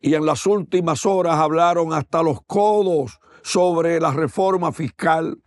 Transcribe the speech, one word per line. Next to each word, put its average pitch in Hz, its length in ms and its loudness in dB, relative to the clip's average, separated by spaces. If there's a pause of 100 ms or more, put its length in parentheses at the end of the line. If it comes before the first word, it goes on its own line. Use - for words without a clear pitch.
y 147 140 0
en 156 120 0
las 151 180 -2
últimas 180 600 0
horas 180 300 0
hablaron 165 560 2
hasta 160 300 -2
los 151 200 -2
codos 196 760 0 (240)
sobre 170 560 0
la 160 100 0
reforma 165 640 -2
fiscal. 160 760 -4